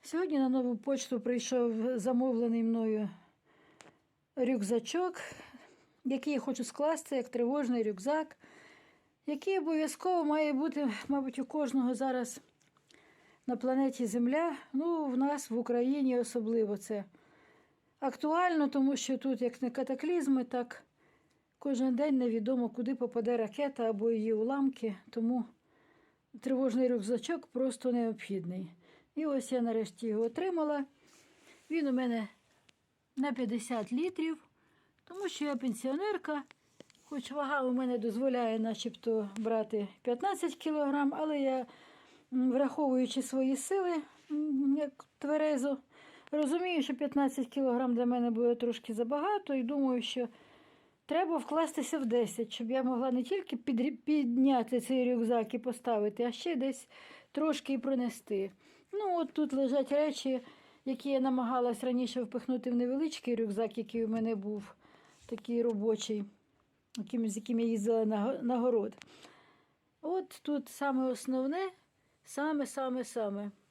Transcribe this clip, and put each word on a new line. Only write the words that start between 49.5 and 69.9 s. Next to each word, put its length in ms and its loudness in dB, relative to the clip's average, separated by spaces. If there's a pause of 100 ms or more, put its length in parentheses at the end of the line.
і 100 0
думаю, 380 0
що 260 -4 (800)
треба 320 2
вкластися 600 0
в 60 -2
десять, 480 0
щоб 180 -6
я 120 2
могла 280 0
не 120 2
тільки 320 -4
підрі-, 420 0
підняти 840 2
цей 320 2
рюкзак 400 2
і 60 -2
поставити, 640 -2
а 80 0
ще 240 -4
десь 320 -2 (440)
трошки 420 0
і 40 0
пронести. 760 -2 (440)
Ну, 240 0
от 140 -2
тут 200 0
лежать 380 2
речі, 500 0 (440)
які 240 -4
я 100 2
намагалась 640 0
раніше 380 0
впихнути 500 -2
в 40 0
невеличкий 600 0
рюкзак, 420 -2
який 280 -2
у 20 -2
мене 280 0
був, 400 -8 (500)
такий 360 -2
робочий, 640 0 (720)
яким, 300 -2
з 80 -4
яким 240 -2
я 60 2
їздила 400 2
на 160 0
го-, 220 -2
на 140 0
город. 360 2 (1080)